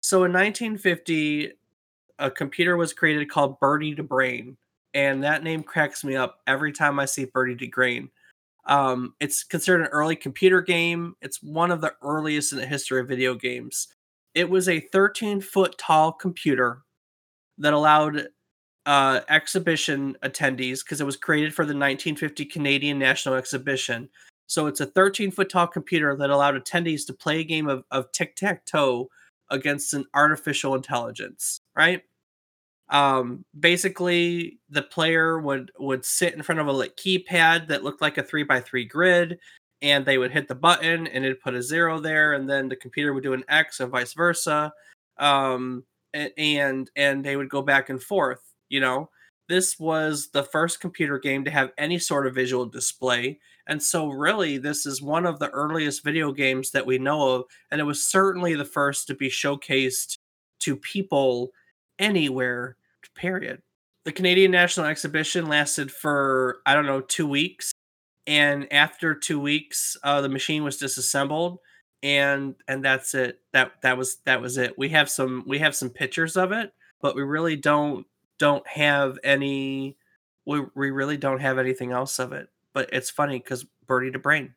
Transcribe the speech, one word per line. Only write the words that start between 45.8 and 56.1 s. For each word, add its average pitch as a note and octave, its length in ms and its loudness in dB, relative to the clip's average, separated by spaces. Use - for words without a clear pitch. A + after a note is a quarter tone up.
a, D3 220 -6
and, C#3+ 600 0
and C#3 280 2
they C#3 120 -2
would C#3 120 -4
go C#3 140 -2
back C#3 280 2
and C3 120 -6
forth, D3 380 -2
you C#3 120 -2
know? C3 280 0
This F#3 300 0
was D#3 540 -2
the C#3+ 100 2
first D#3+ 380 -2
computer D3+ 380 -4
game C3+ 260 -2
to D3 60 -2
have C#3 280 0
any D#3+ 200 -2
sort C#3+ 280 0
of B2+ 80 -4
visual B2+ 320 0
display, B2 720 -2
and D3+ 120 -4
so, D#3 280 0
really, D3+ 500 0
this D3 260 -4
is C3+ 160 -6
one D#3 260 0
of D#3 120 -2
the D3+ 120 -4
earliest D3+ 520 -2
video D3+ 300 -2